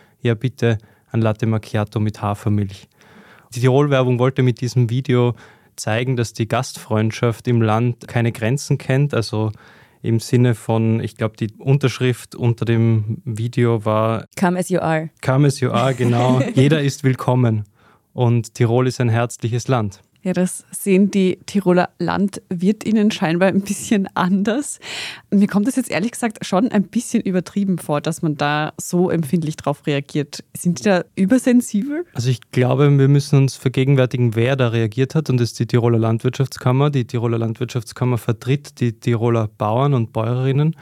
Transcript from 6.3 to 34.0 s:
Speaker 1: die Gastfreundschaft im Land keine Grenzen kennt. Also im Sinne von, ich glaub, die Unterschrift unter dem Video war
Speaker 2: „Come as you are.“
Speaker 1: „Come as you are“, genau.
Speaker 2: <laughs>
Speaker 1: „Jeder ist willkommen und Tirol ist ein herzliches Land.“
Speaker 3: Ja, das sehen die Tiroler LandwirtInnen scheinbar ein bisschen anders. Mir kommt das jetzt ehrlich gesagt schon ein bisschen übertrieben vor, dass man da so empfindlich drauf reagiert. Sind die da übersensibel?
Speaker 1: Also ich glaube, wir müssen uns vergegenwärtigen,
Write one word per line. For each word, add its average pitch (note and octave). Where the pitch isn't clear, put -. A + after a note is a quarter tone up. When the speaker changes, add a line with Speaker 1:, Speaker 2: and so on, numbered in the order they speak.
Speaker 1:
die A2+
Gastfreundschaft A2+
im A#2+
Land A2+
keine A#2
Grenzen B2
kennt. C#3+
Also G#2+
im A2+
Sinne B2
von, A2+
ich -
glaub, A2
die A2
Unterschrift B2+
unter A#2
dem A2+
Video A#2
war A2
Speaker 2:
„Come F3+
as F#3
you F3+
are.“ D#3+
Speaker 1:
„Come C3+
as C#3
you B2+
are“, A#2+
genau. B2
Speaker 2:
<laughs> -
Speaker 1:
„Jeder D3
ist C#3+
willkommen B2+
und A#2
Tirol B2
ist B2
ein B2
herzliches A#2
Land.“ A2+
Speaker 3:
Ja, F#3
das F3+
sehen G3
die F#3
Tiroler F3+
LandwirtInnen F#3+
scheinbar F3
ein G3
bisschen G3
anders. G3+
Mir G3+
kommt G3+
das C4
jetzt B3
ehrlich G3+
gesagt -
schon G3
ein G#3
bisschen -
übertrieben F#3
vor, D3
dass E3
man D3+
da D3
so F3
empfindlich E3
drauf -
reagiert. C#3+
Sind F3
die -
da F#3
übersensibel? B3
Speaker 1:
Also B2
ich -
glaube, C3
wir C3+
müssen C#3+
uns C3+
vergegenwärtigen, B2+